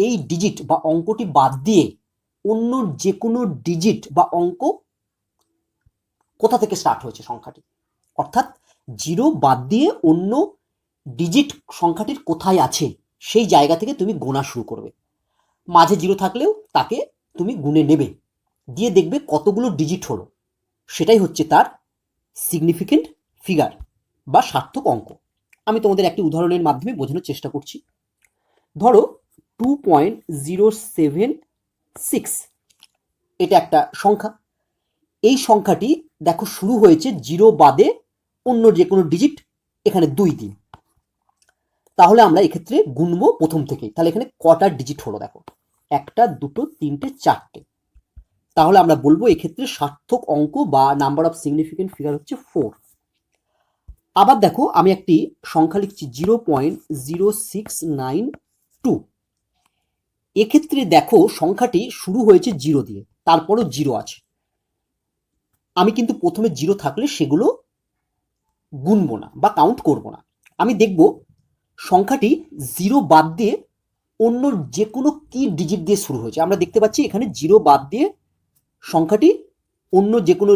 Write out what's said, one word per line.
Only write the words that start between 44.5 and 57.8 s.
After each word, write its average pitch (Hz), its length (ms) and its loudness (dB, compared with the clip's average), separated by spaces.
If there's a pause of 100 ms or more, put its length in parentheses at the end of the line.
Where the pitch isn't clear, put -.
ডিজিট 135 260 -10
হলো 104 180 -10
দেখো, - 160 -20 (520)
একটা, 147 320 -2 (180)
দুটো, 143 200 -8 (180)
তিনটে, 143 280 -6 (160)
চারটে। - 360 -2 (960)
তাহলে 175 260 4
আমরা 165 120 4 (100)
বলবো 160 180 4 (100)
এক্ষেত্রে 165 300 -6 (140)
সার্থক - 440 -6 (140)
অঙ্ক 151 200 -2 (180)
বা 135 100 4 (180)
number 143 280 0
of 165 40 -4 (100)
significant 156 520 -4
figure 147 220 -6
হচ্ছে 147 180 -12 (140)
ফোর। 120 220 -4 (1500)
আবার 233 240 6
দেখো, - 180 0 (160)
আমি 175 180 4
একটি 180 180 0 (380)
সংখ্যা 160 300 0
লিখছি 196 200 -12 (140)
জিরো 175 160 0 (160)
পয়েন্ট 143 280 -2 (280)
জিরো 170 220 -2 (220)
সিক্স 208 260 -10 (260)